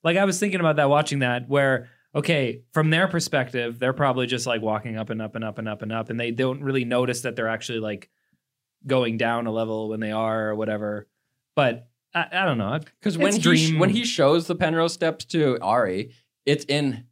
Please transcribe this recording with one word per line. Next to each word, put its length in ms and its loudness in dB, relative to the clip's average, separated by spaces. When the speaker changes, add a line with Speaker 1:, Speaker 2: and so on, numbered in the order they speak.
Speaker 1:
Like, 140 2
I 80 4
was 160 0
thinking 180 0
about 180 2
that, 140 4
watching 300 2
that, 280 -2
where, 400 2
okay, 500 0
from 180 2
their 160 4
perspective, 720 -2
they're 140 0
probably 340 0
just, 220 -2
like, 140 -2
walking 340 -2
up 140 -8
and 120 -6
up 140 -10
and 80 -6
up 140 -8
and 100 -6
up 140 -8
and 100 -8
up, 180 -4
and 80 -6
they 140 -4
don't 280 -2
really 240 -2
notice 380 0
that 140 -6
they're 100 -2
actually, 320 -4
like, 320 -8
going 320 2
down 300 0
a 60 -2
level 360 -2
when 120 -6
they 100 -4
are 400 -2
or 60 -2
whatever. 500 -4
But 340 0
I, 180 -2
I 120 0
don't 140 2
know. 100 0
I, 120 -2
Speaker 2:
'Cause 140 -2
Speaker 1:
it's 40 -4
Speaker 2:
when 160 4
he 40 2
sh-, 40 -2
Speaker 1:
dream 360 4
Speaker 2:
when 120 4
he 140 0
shows 440 2
the 80 -2
Penrose 360 2
steps 340 -2
to 340 2
Ari, 500 0
it's 200 0
in 480 -2